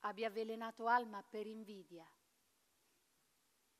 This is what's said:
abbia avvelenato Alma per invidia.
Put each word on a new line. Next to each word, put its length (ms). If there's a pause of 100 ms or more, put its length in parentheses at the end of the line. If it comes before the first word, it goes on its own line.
abbia 280
avvelenato 580
Alma 360
per 260
invidia. 600 (1700)